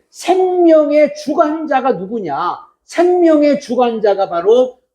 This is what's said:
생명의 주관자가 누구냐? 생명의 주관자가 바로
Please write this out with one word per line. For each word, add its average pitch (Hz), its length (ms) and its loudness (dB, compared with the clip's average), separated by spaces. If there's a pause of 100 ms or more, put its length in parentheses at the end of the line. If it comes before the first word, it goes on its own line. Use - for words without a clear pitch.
생명의 320 1040 2
주관자가 302 800 -2
누구냐? 175 680 -8 (240)
생명의 320 800 2
주관자가 214 680 -2
바로 208 520 0 (120)